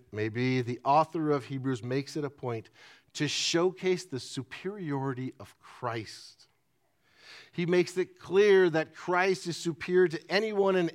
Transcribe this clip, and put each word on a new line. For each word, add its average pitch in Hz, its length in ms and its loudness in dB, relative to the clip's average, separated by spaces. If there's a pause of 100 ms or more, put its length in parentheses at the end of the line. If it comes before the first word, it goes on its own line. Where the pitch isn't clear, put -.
(120)
may 107 180 -4
be, 127 320 0
the 120 220 -6
author 156 460 2
of 143 160 0
Hebrews 131 380 -4
makes 135 340 -4
it 147 80 -4
a 135 60 -8
point 113 400 -8 (420)
to 151 140 -2
showcase 180 800 0
the 131 140 -8
superiority 139 1200 -8
of - 200 -20
Christ. - 880 -10 (1040)
He 175 140 -2
makes 175 320 2
it 180 220 -6
clear 190 520 6
that 156 220 0
Christ 180 540 0
is 160 80 -4
superior 180 540 2
to 156 100 -6 (100)
anyone 196 460 2
and 170 200 2